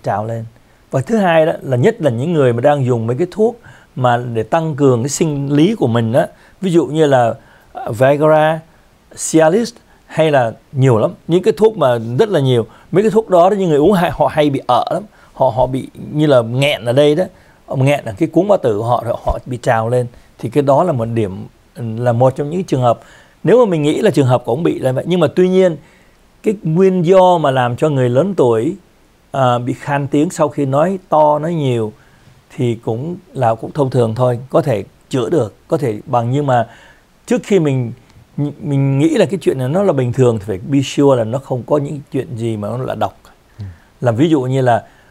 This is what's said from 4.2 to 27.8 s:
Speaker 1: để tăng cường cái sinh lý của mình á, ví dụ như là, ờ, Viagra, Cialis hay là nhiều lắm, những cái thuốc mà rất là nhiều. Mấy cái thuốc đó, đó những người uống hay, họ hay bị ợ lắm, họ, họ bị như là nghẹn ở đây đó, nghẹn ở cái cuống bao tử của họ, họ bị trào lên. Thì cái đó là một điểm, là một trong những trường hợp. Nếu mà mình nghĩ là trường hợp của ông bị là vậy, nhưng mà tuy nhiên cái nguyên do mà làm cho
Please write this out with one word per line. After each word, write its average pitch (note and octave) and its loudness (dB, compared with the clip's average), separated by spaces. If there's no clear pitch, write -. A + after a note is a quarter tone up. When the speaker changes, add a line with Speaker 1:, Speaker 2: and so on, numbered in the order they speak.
Speaker 1:
để A2 -2
tăng D#3+ -2
cường C3 2
cái C#3+ -4
sinh C#3+ -2
lý E3+ 4
của D3 -2
mình A#2 0
á, D#3 2
ví F#3 -2
dụ D#3+ 2
như D3+ 0
là, B2 2
ờ, - -10
Viagra, D3+ 2
Cialis E3 2
hay D#3 0
là B2 2
nhiều C3 4
lắm, C#3 0
những F3+ 0
cái G#3+ 2
thuốc G#3+ 2
mà B2+ 2
rất A3 2
là F3+ 0
nhiều. B2+ 2
Mấy F#3 2
cái A3 2
thuốc A3 0
đó, F3+ 4
đó G#3+ 0
những F#3+ 0
người D3 2
uống D#3+ 4
hay, E3+ 0
họ C#3+ 0
hay D3+ 0
bị C3+ -4
ợ A#2+ 0
lắm, F#3 -6
họ, C3 0
họ B2 0
bị C3 -6
như D3+ 0
là C3+ 4
nghẹn A#2+ -2
ở A#2+ 0
đây D3 4
đó, F3+ 0
nghẹn C#3 0
ở A2+ -8
cái E3 0
cuống F#3 0
bao G3+ 4
tử A2+ 0
của A2 -2
họ, A#2+ 0
họ - -4
bị B2+ -8
trào A2+ 0
lên. B2 0
Thì A#2+ -8
cái C#3+ 0
đó C#3 4
là F3+ -2
một A#2 -2
điểm, G#2 -4
là A#2 -4
một B2+ 2
trong C#3+ -6
những F3+ -6
trường C3+ -2
hợp. A#2+ 2
Nếu A#3 4
mà G3+ 0
mình D#3+ 0
nghĩ D3 0
là G#3+ 2
trường C#3 2
hợp B2 0
của A#2 -2
ông D3+ -2
bị D3 -2
là C3 -2
vậy, C3 -4
nhưng F3+ 0
mà D3+ 2
tuy F#3 2
nhiên F#3 2
cái G#3 -2
nguyên F#3 2
do F3+ 6
mà D3 0
làm B2 0
cho D#3 0